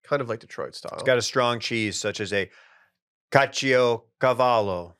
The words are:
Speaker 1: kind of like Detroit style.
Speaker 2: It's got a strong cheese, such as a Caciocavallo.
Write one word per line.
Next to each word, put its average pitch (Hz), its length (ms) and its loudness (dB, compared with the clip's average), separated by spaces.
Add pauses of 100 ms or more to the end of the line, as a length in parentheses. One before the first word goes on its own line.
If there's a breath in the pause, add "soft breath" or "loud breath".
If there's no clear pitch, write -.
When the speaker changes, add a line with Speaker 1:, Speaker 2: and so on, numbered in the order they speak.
Speaker 1:
kind 143 180 -2
of 120 80 -6
like 113 100 -4
Detroit - 360 -12
style. - 180 -12
Speaker 2:
It's - 100 -10
got 127 140 4
a 120 40 0
strong 120 380 0
cheese, 107 400 -4
such 104 200 -4
as 101 140 -4
a 98 160 0 (800 soft breath)
Caciocavallo. 123 1700 2